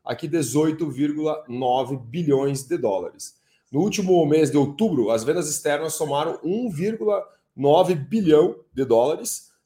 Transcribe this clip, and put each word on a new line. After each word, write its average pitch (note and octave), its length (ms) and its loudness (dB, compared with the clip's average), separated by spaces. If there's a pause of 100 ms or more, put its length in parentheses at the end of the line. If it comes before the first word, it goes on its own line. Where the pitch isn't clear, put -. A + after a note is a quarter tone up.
aqui D#3 240 -8
dezoito D#3 600 0
vírgula D3 600 -4
nove B2+ 480 -2
bilhões C#3 680 -2
de E3 140 -4
dólares. G2 560 -4 (380)
No C#3 80 0
último F#3 440 2
mês D3+ 240 4
de D3 80 0
outubro, C#3+ 540 0
as A2+ 140 0
vendas D#3+ 260 -2
externas D3+ 440 -2
somaram D#3 500 -4
um G#3+ 260 -4
vírgula G3+ 500 -2 (340)
nove D#3+ 420 4
bilhão D#3 580 4 (180)
de C3 120 -2
dólares, B2+ 680 0 (160)